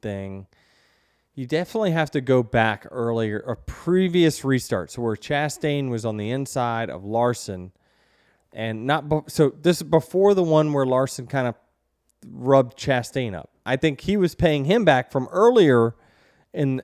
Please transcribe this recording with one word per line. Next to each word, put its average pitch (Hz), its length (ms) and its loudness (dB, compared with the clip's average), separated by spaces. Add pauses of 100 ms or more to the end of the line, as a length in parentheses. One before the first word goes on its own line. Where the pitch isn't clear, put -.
thing, 98 460 -10 (880)
you 131 140 -10
definitely 175 440 -2
have 160 200 0
to 147 100 -2
go 127 220 4
back 110 480 0
earlier, 113 540 -2
or 117 100 -4
previous 175 840 0
restarts 120 560 -2
where 113 180 -2
Chastain 143 720 -4
was 117 160 -4
on 110 120 -4
the 104 120 -6
inside 120 600 -4
of 90 140 -12
Larson, 104 680 -2 (840)
and 113 320 -8
not 147 240 -4
be-, 151 180 -2
so 147 220 2
this 175 280 0
is - 60 -10
before 185 520 2
the 185 80 2
one 156 300 2
where 139 120 0
Larson 127 400 -2
kind 131 220 -2
of 113 80 -4 (760)
rubbed 131 480 2
Chastain 123 560 -4
up. 80 160 -12 (160)
I 131 120 -2
think 147 240 -2
he 196 140 0
was 180 200 0
paying 147 300 2
him 202 200 2
back 131 260 2
from 131 200 -2
earlier 170 640 6 (580)
in, 135 300 -2